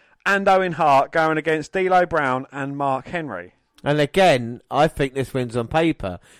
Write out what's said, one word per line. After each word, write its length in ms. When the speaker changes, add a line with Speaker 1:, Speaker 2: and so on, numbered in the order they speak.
Speaker 1:
and 240
Owen 240
Hart 400
going 240
against 360
D'Lo 340
Brown 440
and 260
Mark 320
Henry. 440
Speaker 2:
And 160
again, 720
I 180
think 240
this 220
wins 220
on 120
paper 520